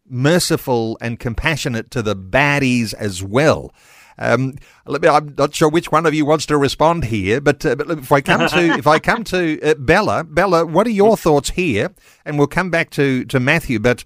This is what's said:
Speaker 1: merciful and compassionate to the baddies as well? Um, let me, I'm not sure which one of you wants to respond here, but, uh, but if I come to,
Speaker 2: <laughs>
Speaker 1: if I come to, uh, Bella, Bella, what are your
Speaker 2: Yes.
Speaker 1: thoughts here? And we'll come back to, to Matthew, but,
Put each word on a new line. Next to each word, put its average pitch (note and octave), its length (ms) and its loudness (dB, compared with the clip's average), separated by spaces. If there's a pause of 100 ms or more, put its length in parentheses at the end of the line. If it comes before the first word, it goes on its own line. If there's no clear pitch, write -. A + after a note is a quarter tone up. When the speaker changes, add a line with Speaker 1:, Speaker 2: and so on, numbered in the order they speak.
Speaker 1:
merciful B2+ 920 0
and A#2 180 -8
compassionate C3 720 -4
to A#2+ 140 -4
the G#2 120 -2
baddies B2 800 0
as G2 300 -8
well? G2 500 0 (460)
Um, A#2+ 340 -2 (320)
let C#3 160 -6
me, E3+ 60 4
I'm D3 280 2
not D3 200 -2
sure D#3+ 120 4
which E3 240 -2
one D#3 140 2
of D3+ 80 2
you D#3 100 2
wants D3 220 0
to D3+ 100 0
respond D3 500 0
here, G#2+ 360 0
but, A#2 240 0
uh, C#3 80 0
but - 160 -4
if D3+ 220 -6
I C#3 100 4
come E3+ 260 0
to, D#3 120 0
Speaker 2:
<laughs> E3+ 180 2
Speaker 1:
if C#3 80 -4
I D3+ 140 4
come G#3+ 240 -2
to, E3+ 380 -2
uh, D#3 120 2
Bella, C#3+ 500 0
Bella, E3 440 0
what F3 180 0
are A#3+ 60 -2
your G#3 220 4
Speaker 2:
Yes. - 80 -2
Speaker 1:
thoughts D3 280 2
here? D3+ 400 -2 (340)
And D3+ 140 -8
we'll C#3+ 80 2
come F3 240 -2
back E3 220 -2
to, C3+ 340 0
to C3+ 140 0
Matthew, C3 400 0
but, A#2+ 260 0